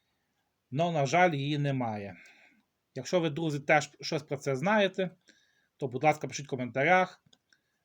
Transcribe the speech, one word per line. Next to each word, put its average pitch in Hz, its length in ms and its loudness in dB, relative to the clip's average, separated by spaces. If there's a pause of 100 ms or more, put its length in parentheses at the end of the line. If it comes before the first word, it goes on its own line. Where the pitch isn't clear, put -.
(720)
Но, 165 220 0
на 143 140 2
жаль, 170 280 4
її 143 240 -2
немає. 113 580 -2 (760)
Якщо 170 260 0
ви, 165 100 0
друзі, 147 300 -4
теж 151 300 2 (100)
щось 147 220 -6
про 143 140 -6
це 139 200 -4
знаєте, 190 540 0 (640)
то, 139 120 -6
будь 123 160 -6
ласка, 151 240 2
пишіть 135 180 -10
в - 40 -12
коментарях, 139 720 0 (640)